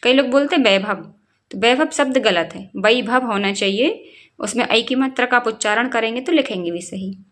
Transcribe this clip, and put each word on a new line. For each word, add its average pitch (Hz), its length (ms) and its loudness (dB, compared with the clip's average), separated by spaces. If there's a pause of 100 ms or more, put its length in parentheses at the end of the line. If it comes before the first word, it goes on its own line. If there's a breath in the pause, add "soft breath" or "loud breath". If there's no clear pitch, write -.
कई 240 100 2
लोग 269 140 4
बोलते 277 280 2
हैं 311 80 4
वैभव, 196 320 2 (560)
तो - 80 -12
वैभव 254 340 2
शब्द 262 240 0
गलत 196 380 2
है, 190 200 -16
वैभव 226 500 2
होना 202 280 -2
चाहिए, 208 500 0 (360 loud breath)
उसमें 226 260 -2
ऐ 226 160 2
की 254 140 -4
मात्रा 262 300 -2
का 247 120 0
आप 240 100 0
उच्चारण 220 400 -2
करेंगे 233 340 -2
तो 262 100 -6
लिखेंगे 180 400 -2
भी 175 100 -6
सही। 190 360 -10 (140)